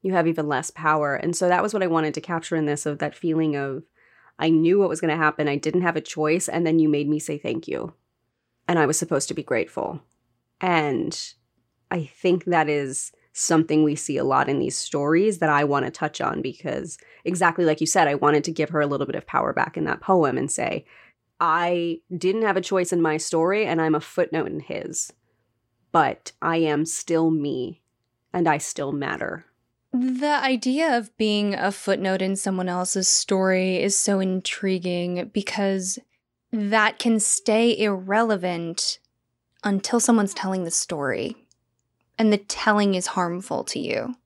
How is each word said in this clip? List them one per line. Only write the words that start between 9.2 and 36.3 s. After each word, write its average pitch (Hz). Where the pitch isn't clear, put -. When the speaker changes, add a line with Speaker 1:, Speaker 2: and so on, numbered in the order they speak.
Speaker 1:
to -
be 156
grateful." -
And 160
I 170
think 180
that 160
is 143
something 156
we 147
see 147
a 139
lot 135
in 143
these 143
stories 165
that 165
I 147
wanna 139
touch -
on, 143
because 131
exactly 175
like 156
you 156
said, 160
I 143
wanted 147
to 165
give 160
her 160
a 147
little 139
bit -
of -
power -
back -
in 160
that -
poem 151
and 135
say, -
"I 170
didn't 190
have 202
a 196
choice 185
in 175
my 156
story, 180
and 165
I'm 160
a 156
footnote 165
in 151
his, -
but -
I 165
am 156
still 165
me, 143
and 175
I 147
still 143
matter." -
Speaker 2:
The 254
idea 262
of 233
being 208
a 196
footnote 190
in 190
someone 185
else's 185
story 185
is 196
so 196
intriguing 180
because 196